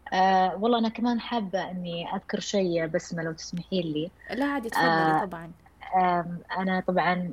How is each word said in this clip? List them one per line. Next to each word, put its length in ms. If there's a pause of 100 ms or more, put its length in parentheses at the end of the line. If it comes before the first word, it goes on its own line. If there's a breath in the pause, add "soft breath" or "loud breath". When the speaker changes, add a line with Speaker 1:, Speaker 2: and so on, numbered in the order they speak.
(140)
Speaker 1:
آه، 420
والله 240
أنا 100
كمان 300
حابة 520
إني 440
أذكر 240
شيء، 460
بسمة، 380
لو 80
تسمحين 520
لي. 280 (200)
Speaker 2:
لا، 140
عادي، 240
تفضلي. 180
Speaker 1:
آه، 380
Speaker 2:
طبعًا. 260 (440)
Speaker 1:
آم، 440 (180)
أنا 300
طبعًا، 460